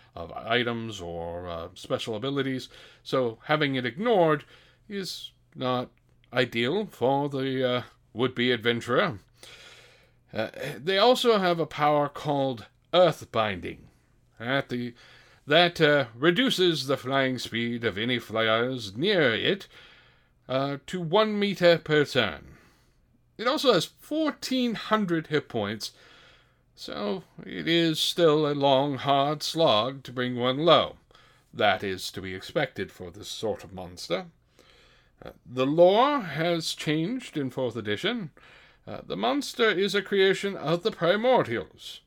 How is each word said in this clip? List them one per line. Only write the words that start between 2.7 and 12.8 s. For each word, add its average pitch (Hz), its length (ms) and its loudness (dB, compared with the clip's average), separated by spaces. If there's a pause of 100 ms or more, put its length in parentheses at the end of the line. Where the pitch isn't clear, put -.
So 123 420 -2
having 147 320 0
it 127 100 -4
ignored 160 580 2 (440)
is - 420 -10 (240)
not 127 360 -2 (420)
ideal 127 580 0
for 139 380 0
the, 131 400 -2
uh, 123 140 0 (300)
would-be 123 380 0
adventurer. 120 680 0 (1120)
Uh, 110 160 -6 (300)
they 190 180 -2
also 226 420 4
have 175 220 2
a 151 60 0
power 147 420 2
called 135 580 -4 (280)